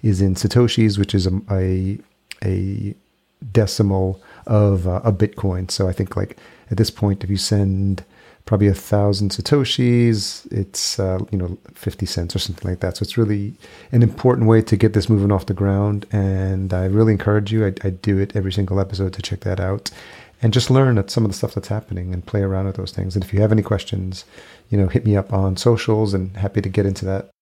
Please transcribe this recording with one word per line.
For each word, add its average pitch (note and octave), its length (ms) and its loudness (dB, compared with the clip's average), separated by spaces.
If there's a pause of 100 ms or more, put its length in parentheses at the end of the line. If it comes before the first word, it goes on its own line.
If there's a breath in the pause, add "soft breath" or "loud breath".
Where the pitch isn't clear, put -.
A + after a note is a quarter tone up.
is G2 180 2
in F#2+ 140 2
Satoshis, A2 640 2
which G2+ 160 -2
is F#2+ 100 2
a, F#2 240 0
a, F#2+ 500 -2 (440)
a G2 500 -4 (600)
decimal G2 680 2 (280 loud breath)
of, G2+ 400 4
uh, F2+ 160 0
a A2+ 80 4
Bitcoin. F#2+ 580 -2
So - 160 -2
I F#2 60 0
think, F#2+ 240 -4
like, F#2+ 200 -6 (360 loud breath)
at G2+ 40 -2
this A2 140 2
point, G2+ 320 -2
if F#2 80 -6
you G2+ 60 0
send G2 640 0 (440 soft breath)
probably G#2 200 4
a G2 80 4
thousand G2+ 560 0
Satoshis, A#2+ 1200 0
it's, - 480 -4
uh, F#2 220 -2 (100)
you G2+ 80 -2
know, F2+ 180 -4 (160)
fifty - 320 -6
cents F2 300 -6
or F#2 60 -2
something - 280 -6
like F#2 120 -4
that. F2+ 160 -4
So - 80 -4
it's - 120 -8
really G#2 380 -2 (380 loud breath)
an B2 100 6
important A#2+ 460 2
way A2+ 140 8
to A2 140 2
get G#2 160 2
this G2+ 160 2
moving G2+ 220 4
off F#2+ 160 0
the G2+ 80 -2
ground. G2+ 560 0
And F#2+ 640 -2
I F#2 120 0
really A2 260 4
encourage G#2 400 0
you. A2 140 2
I, F#2+ 80 -2 (100)
I G2 60 0
do F#2+ 280 0
it G2 160 -2
every F#2+ 180 -2
single G2 280 -2
episode F#2+ 320 -4
to - 100 -12
check - 180 -8
that F#2+ 200 -4
out F#2+ 320 -6 (500 loud breath)
and A2+ 100 4
just B2 160 2
learn C3 300 4
at - 120 -2
some A#2 140 0
of G2 60 0
the G2 60 -8
stuff - 180 -6
that's - 140 -8
happening F#2 440 -6
and F2+ 140 -8
play G#2 140 -2
around F#2+ 260 -2
with F#2 100 -6
those F#2+ 160 -8
things. F#2+ 220 -6
And F#2+ 100 0
if - 80 -10
you G2 80 2
have G#2+ 120 4
any G#2+ 100 4
questions, F#2+ 640 -6 (440 loud breath)
you G#2 100 0
know, G2 100 4
hit A#2 160 0
me G#2 120 4
up G2 160 -2
on F#2+ 240 0
socials A2 560 2
and F#2+ 240 -4
happy G2 240 -2
to G2 80 -4
get G2 180 0
into G2 180 -2
that. F#2+ 260 -6 (120)